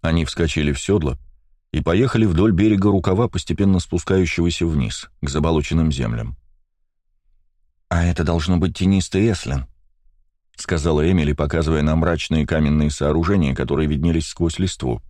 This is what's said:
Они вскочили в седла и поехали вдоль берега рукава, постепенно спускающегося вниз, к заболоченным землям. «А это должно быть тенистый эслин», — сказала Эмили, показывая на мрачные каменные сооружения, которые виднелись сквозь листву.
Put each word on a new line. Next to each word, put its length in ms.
Они 240
вскочили 480
в 80
седла 360
и 100
поехали 440
вдоль 280
берега 380
рукава, 380
постепенно 500
спускающегося 880
вниз, 440
к 60
заболоченным 640
землям. 440
«А 160
это 200
должно 320
быть 200
тенистый 540
эслин», — 360
сказала 520
Эмили, 240
показывая 500
на 120
мрачные 500
каменные 460
сооружения, 640
которые 340
виднелись 380
сквозь 320
листву. 520